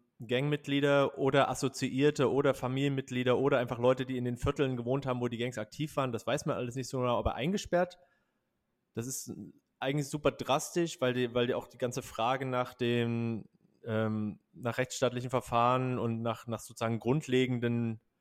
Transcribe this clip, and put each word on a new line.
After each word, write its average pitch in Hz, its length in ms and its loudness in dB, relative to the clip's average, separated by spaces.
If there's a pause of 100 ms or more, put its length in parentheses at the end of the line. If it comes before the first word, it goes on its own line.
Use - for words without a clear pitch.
(260)
Gangmitglieder 143 920 2
oder 135 320 4
Assoziierte 131 800 2
oder 135 220 4
Familienmitglieder 131 800 0
oder 135 220 2
einfach 120 200 -2
Leute, 127 280 4
die 131 100 -4
in 120 80 -2
den 123 140 -2
Vierteln 139 380 0
gewohnt 127 280 -2
haben, 123 160 -2
wo 120 80 0
die 117 100 -6
Gangs 120 200 -4
aktiv 147 380 -6
waren, 131 160 0
das 110 140 -6
weiß 143 200 -2
man 131 100 0
alles 120 200 -4
nicht 127 120 -6
so 131 100 -4
genau, 120 200 2
aber 113 160 0
eingesperrt. 180 640 -2 (960)
Das 117 120 -6
ist 127 260 -10 (460)
eigentlich 139 300 -2
super 147 240 0
drastisch, 156 680 -2
weil 127 140 4
die, 120 200 0
weil 123 120 4
die 123 80 2
auch - 140 -4
die - 100 -20
ganze 123 240 -2
Frage 131 440 -2
nach 127 280 -2
dem, 117 720 0 (400)
ähm, 107 560 -2 (120)
nach 113 260 -4
rechtsstaatlichen 123 520 -2
Verfahren 127 720 2
und 113 220 -2
nach, 117 260 -4
nach 110 100 -4
sozusagen 113 400 -4
grundlegenden, 120 1000 0 (200)